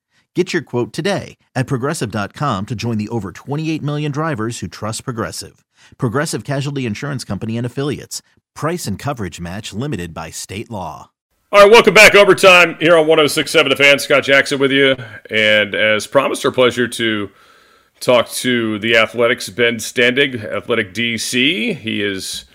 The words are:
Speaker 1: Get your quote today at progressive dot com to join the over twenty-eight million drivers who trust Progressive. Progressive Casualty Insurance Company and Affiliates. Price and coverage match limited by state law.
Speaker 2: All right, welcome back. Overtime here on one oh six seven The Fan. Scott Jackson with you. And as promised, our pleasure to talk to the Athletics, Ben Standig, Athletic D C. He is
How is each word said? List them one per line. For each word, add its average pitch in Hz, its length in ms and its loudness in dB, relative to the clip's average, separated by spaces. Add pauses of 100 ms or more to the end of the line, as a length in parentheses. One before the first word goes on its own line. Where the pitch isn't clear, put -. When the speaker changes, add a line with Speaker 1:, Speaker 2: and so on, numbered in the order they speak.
(340)
Speaker 1:
Get - 200 -2
your 156 100 -2
quote 120 280 -4
today 165 460 -6 (160)
at 127 140 -2
progressive 127 420 -4
dot 101 240 -6
com 110 320 -4
to 123 100 -8
join 113 220 -4
the 104 120 -4
over 101 220 -6
twenty-eight 156 520 -8
million 147 280 -6
drivers 135 480 -6
who 95 80 -10
trust - 360 -10
Progressive. 98 600 -10 (360)
Progressive 139 440 -4
Casualty 139 440 -6
Insurance 131 360 -8
Company 110 340 -8
and 117 80 -6
Affiliates. 135 580 -8 (320)
Price 165 320 -6
and 98 100 -6
coverage 117 420 -8
match 87 320 -12
limited 95 440 -8
by 80 160 -12
state 101 400 -12
law. 90 400 -12 (400)
Speaker 2:
All 202 100 6
right, 202 100 10
welcome 220 220 8
back. 202 220 8
Overtime 180 640 6
here 165 180 4
on 156 80 4
one 160 140 4
oh 151 80 4
six 147 240 -4
seven 151 180 2
The 135 60 2
Fan. 143 240 4
Scott 139 240 2
Jackson 139 340 2
with 135 140 2
you. 135 240 4 (340)
And 107 460 2
as 107 320 0
promised, - 360 0
our 135 80 2
pleasure 123 360 2
to 110 420 -4 (680)
talk 120 300 2
to 113 500 -2
the 113 180 2
Athletics, 117 520 0
Ben 117 260 0
Standig, 123 680 -2
Athletic 104 520 -6
D 117 240 -4
C. 160 540 -2
He 110 280 -8
is 98 540 -8